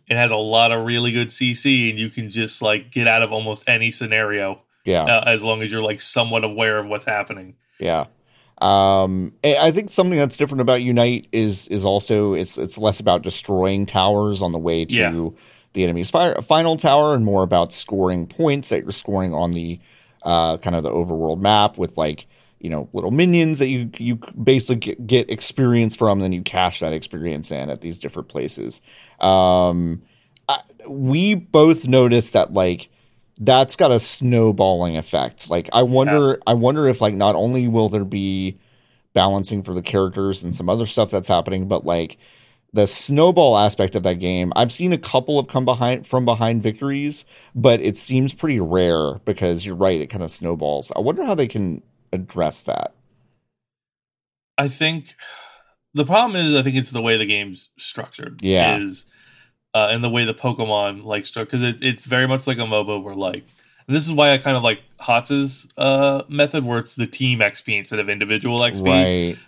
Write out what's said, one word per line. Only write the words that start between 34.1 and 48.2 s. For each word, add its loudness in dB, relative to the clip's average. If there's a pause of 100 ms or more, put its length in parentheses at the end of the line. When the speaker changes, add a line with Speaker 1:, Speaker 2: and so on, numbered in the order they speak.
Speaker 2:
effect. -4
Like, -2
I 6
wonder, 2
Speaker 1:
Yeah. -2
Speaker 2:
I 4
wonder 2
if, 2
like, 0
not 2
only 0
will 2
there -2
be -4 (560)
balancing 2
for -8
the -4
characters -2
and -6
some -4
other 0
stuff 0
that's -2
happening, 0
but, -2
like, -2 (540)
the 2
snowball 4
aspect 2
of -2
that 0
game, -2
I've 2
seen -2
a 0
couple -2
of -2
come -2
behind, 0
from 0
behind 0
victories, -4 (280)
but 4
it 0
seems 0